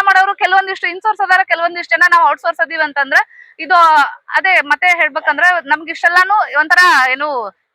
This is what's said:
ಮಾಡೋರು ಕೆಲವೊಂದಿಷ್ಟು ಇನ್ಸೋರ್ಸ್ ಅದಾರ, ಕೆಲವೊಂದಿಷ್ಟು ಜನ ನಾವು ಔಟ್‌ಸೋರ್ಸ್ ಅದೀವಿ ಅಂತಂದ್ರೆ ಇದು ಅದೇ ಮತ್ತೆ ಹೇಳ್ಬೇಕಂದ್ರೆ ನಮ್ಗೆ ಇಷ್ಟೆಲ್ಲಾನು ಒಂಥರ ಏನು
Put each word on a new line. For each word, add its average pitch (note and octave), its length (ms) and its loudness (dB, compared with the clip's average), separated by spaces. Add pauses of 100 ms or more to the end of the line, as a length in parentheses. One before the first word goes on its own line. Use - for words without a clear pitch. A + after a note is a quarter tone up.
ಮಾಡೋರು G4 300 2
ಕೆಲವೊಂದಿಷ್ಟು F#4+ 520 -2
ಇನ್ಸೋರ್ಸ್ F#4 340 -4
ಅದಾರ, F#4 240 2
ಕೆಲವೊಂದಿಷ್ಟು E4+ 520 -2
ಜನ D#4+ 140 -2
ನಾವು E4+ 200 4
ಔಟ್‌ಸೋರ್ಸ್ D#4 300 -4
ಅದೀವಿ D#4+ 220 -4
ಅಂತಂದ್ರೆ C#4+ 760 -4
ಇದು D#4+ 140 -2 (640)
ಅದೇ E4+ 240 2
ಮತ್ತೆ D4 260 -2
ಹೇಳ್ಬೇಕಂದ್ರೆ D#4 840 0
ನಮ್ಗೆ D#4 240 -4
ಇಷ್ಟೆಲ್ಲಾನು F4 680 0
ಒಂಥರ D#4+ 500 2
ಏನು C4+ 380 -6 (260)